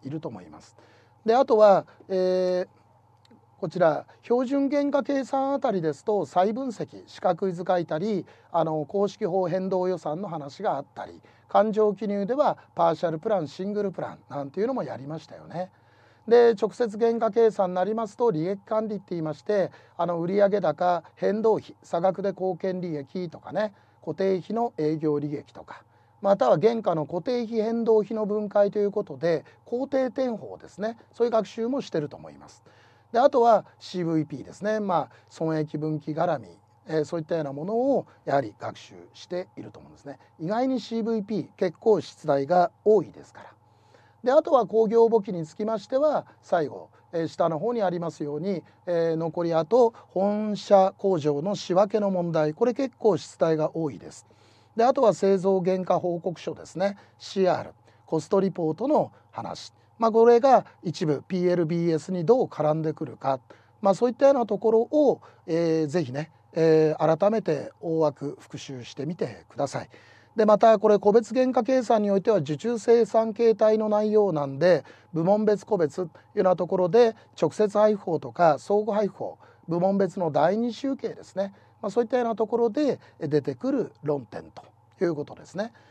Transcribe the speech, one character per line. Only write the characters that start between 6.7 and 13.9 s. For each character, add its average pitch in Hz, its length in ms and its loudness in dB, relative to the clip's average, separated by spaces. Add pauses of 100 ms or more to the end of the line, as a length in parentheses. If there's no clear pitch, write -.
四 - 120 -20
角 185 280 -2
い 185 60 -4
図 175 140 -10
書 185 120 0
い 170 80 -4
た 156 100 -4
り、 190 300 -4 (240)
あ 165 120 2
の、 156 220 -2
公 202 220 -2
式 202 180 -6
法 180 220 -2
変 185 200 -4
動 185 200 -2
予 185 100 -2
算 160 240 -8
の 202 60 -10
話 151 340 -12
が 190 140 -2
あ 120 60 -6
っ - 120 -20
た 92 140 -14
り、 85 160 -20 (240)
勘 208 240 2
定 208 240 2
記 214 120 -8
入 202 200 -4
で 240 80 -4
は 254 240 0 (160)
パ 170 140 2
ー 160 60 0
シ - 80 -6
ャ 170 60 -2
ル 160 80 -4
プ 185 120 -6
ラ 202 100 0
ン、 151 80 -4
シ - 180 -10
ン 208 80 -6
グ 208 80 -4
ル 196 100 -4